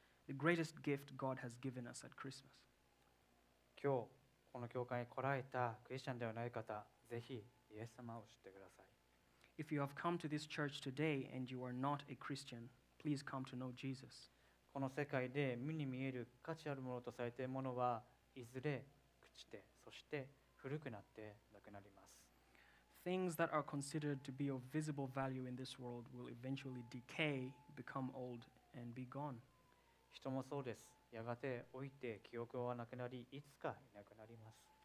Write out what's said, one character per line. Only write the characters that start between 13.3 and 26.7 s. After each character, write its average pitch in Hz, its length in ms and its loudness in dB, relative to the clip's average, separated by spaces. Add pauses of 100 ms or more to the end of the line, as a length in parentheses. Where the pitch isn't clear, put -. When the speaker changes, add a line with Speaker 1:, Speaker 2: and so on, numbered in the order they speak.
Speaker 1:
to 123 120 -6
know 127 160 -2
Jesus. 127 560 -6 (440)
Speaker 2:
こ 139 60 0
の 135 100 4
世 143 160 2
界 127 240 4
で 131 300 4
目 147 140 0
に 151 120 2
見 127 180 0
え 135 80 2
る 123 160 -2 (160)
価 165 120 -2
値 156 140 -4
あ 139 60 2
る 135 60 -4
も 127 140 -2
の 123 60 -2
と 123 100 -6
さ 120 120 -2
れ 120 80 2
て 127 100 -4
い 127 40 2
る 127 40 0
も 131 120 0
の 131 140 2
は、 123 280 6 (320)
い 127 80 -8
ず 123 180 -6
れ 139 240 2 (360)
朽 - 180 -20
ち - 80 -14
て、 104 160 -12 (200)
そ - 80 -14
し - 140 -16
て 135 220 -2 (300)
古 139 200 -2
く 147 140 -4
な 104 60 -6
っ 98 60 -10 (120)
て 107 220 -8 (160)
な 101 80 -16
く 104 100 -14
な 101 80 -8
り 101 120 -16
ま - 100 -20
す。 - 40 -20 (1000)
Speaker 1:
Things 180 320 6
that 165 140 8
are 151 100 6
considered 147 600 2
to 131 120 -4
be 139 140 4
of 135 120 2 (120)
visible 151 340 2
value 131 400 0
in 127 80 -2
this 127 240 -6
world 120 320 -4
will 123 160 -8
eventually 127 640 -2